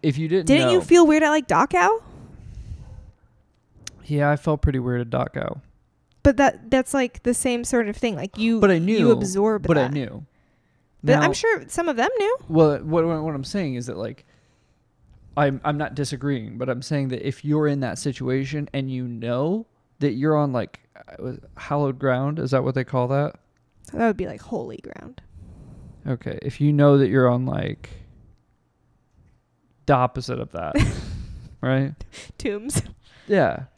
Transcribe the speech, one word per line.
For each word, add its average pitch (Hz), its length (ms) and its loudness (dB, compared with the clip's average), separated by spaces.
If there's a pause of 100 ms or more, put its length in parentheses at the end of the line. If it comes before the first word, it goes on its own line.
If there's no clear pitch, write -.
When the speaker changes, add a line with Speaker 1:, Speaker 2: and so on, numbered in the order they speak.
Speaker 1:
If 143 140 0
you 160 100 -4
didn't 170 200 0
Speaker 2:
Didn't 277 240 4
you 370 80 4
Speaker 1:
know. - 40 -2
Speaker 2:
feel 339 240 8
weird 311 160 4
at, 302 60 2
like, 302 180 0
Dachau? 359 560 2 (2000)
Speaker 1:
Yeah, 147 260 0
I 147 60 4
felt 147 260 -2
pretty 131 180 2
weird 123 200 -2
at 120 100 -6
Dachau. - 520 -4 (640)
Speaker 2:
But 277 120 8
that, 262 340 2
that's, 262 240 2
like, 254 300 -2
the 240 100 0
same 240 300 -2
sort 240 240 0
of 208 80 -6
thing. 220 220 -4
Like, 165 200 -8
you, 226 220 2
Speaker 1:
But 202 120 6
I - 20 6
Speaker 2:
you 165 80 2
Speaker 1:
knew, 226 300 4
Speaker 2:
absorb 202 540 0
Speaker 1:
but 165 120 4
I 135 60 4
Speaker 2:
that. 127 100 -2
Speaker 1:
knew. 139 320 -8 (760)
Speaker 2:
But 254 120 4
Speaker 1:
Now 294 80 6
Speaker 2:
I'm 349 120 2
sure 453 360 0
some 339 180 -4
of 285 80 -2
them 240 220 0
knew. 440 200 0 (120)
Speaker 1:
Well, 156 300 4
what, 160 260 0
what, 160 180 -2
what 156 100 -6
I'm 139 120 -8
saying 160 300 -4
is 120 100 -8
that, 117 120 -10
like, 113 280 -10 (1120)
I'm, 143 260 0
I'm 147 140 -2
not 143 180 -8
disagreeing, 127 640 -6
but 127 120 -6
I'm 123 120 -4
saying 139 280 -4
that 127 160 -8
if 135 200 -6
you're 151 220 2
in 143 120 0
that 123 180 -4
situation 135 760 -4
and 135 180 -4
you 127 160 -6
know 123 580 -4 (340)
that 143 120 2
you're 147 240 0
on, 147 160 2
like, 117 300 -6 (160)
uh, - 260 -20
was, 127 160 -10 (160)
hallowed 143 420 -2
ground, 139 400 0
is 127 140 -2
that 135 140 2
what 135 100 -2
they 131 80 -2
call 123 240 -2
that? 139 280 0 (580)
Speaker 2:
That 233 140 0
would 208 100 0
be, 180 100 -6
like, - 140 -12
holy - 360 -10
ground. - 440 -18 (880)
Speaker 1:
Okay, - 340 -6
if 143 200 -6
you 147 120 4
know 143 240 8
that 135 100 6
you're 123 220 4
on, 123 160 0
like, - 440 -6 (2000)
the 147 80 4
opposite 123 460 0
of 120 120 -8
that, 85 240 -6 (460)
Speaker 2:
<laughs> - 400 -16
Speaker 1:
right? 135 320 0 (440)
Speaker 2:
Tombs. 214 440 -4 (460)
Speaker 1:
Yeah. 143 360 2 (140)